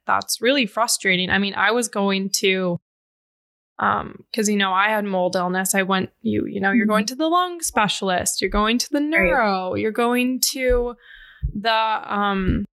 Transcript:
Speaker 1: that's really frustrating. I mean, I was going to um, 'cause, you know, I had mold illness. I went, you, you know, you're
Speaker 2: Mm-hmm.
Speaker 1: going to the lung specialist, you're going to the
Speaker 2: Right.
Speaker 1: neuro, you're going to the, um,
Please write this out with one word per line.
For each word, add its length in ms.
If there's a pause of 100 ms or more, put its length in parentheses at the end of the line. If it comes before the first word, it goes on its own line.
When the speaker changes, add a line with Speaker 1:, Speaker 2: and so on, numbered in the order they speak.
Speaker 1:
that's 340
really 240
frustrating. 640
I 80
mean, 180
I 180
was 160
going 480
to 440 (1000)
um, 440 (100)
'cause, 140
you 80
know, 160
I 180
had 160
mold 300
illness. 380
I 80
went, 280 (100)
you, 260
you 140
know, 100
you're 140
Speaker 2:
Mm-hmm. 80
Speaker 1:
going 140
to 100
the 120
lung 340
specialist, 800
you're 100
going 280
to 120
the 100
Speaker 2:
Right. 80
Speaker 1:
neuro, 680
you're 160
going 480 (140)
to 420 (600)
the, 180 (420)
um, 500 (140)